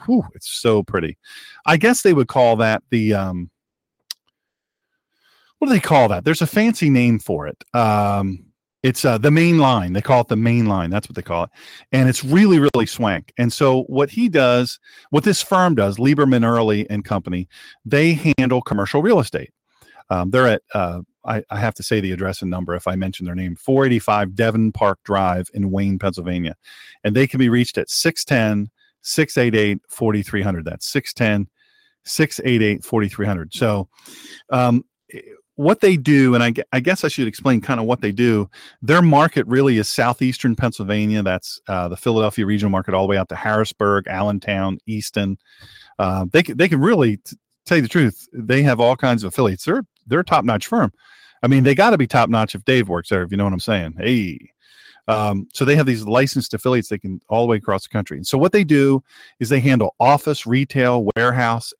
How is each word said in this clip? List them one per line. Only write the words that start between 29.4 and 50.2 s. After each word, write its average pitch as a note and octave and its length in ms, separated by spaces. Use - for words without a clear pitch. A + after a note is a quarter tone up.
eight, G#2 340
forty-three G#2 540
hundred. F2+ 220
That's - 220
six - 280
ten, G#2 340
six - 400
eight B2 160
eight, G#2 240
forty-three G#2 400
hundred. F2 300
So, G#2 340
um, B2 340
what E3 260
they F#3 160
do, C3+ 380
and A#2+ 80
I A#2 80
gue-, A#2 200
I B2+ 80
guess F3+ 240
I E3 40
should C3+ 200
explain A#2 340
kinda B2 200
what A#2+ 180
they G#2 120
do. G#2+ 360
Their D#3 180
market D3+ 460
really B2+ 320
is G#2 100
southeastern B2 680
Pennsylvania. G#2+ 680
That's, F#2 440
uh, F2+ 200
the F2+ 100
Philadelphia A2 480
regional G#2 240
market F#2+ 240
all F#2+ 80
the G2 80
way G2 80
out F#2+ 120
to F2+ 60
Harrisburg, G#2 720
Allentown, F#2+ 800
Easton. G#2 540
Uh, F#2+ 340
they E3+ 120
c-, C#3+ 100
they E3+ 160
can D#3 100
really, C#3 380
t-, - 200
tell E3+ 120
you D3+ 40
the A2+ 80
truth, C3+ 440
they B2 280
have C3 180
all A#2+ 160
kinds B2 280
of F#2 60
affiliates. G#2 360
They're, G#3+ 180
they're C3+ 140
a F3+ 40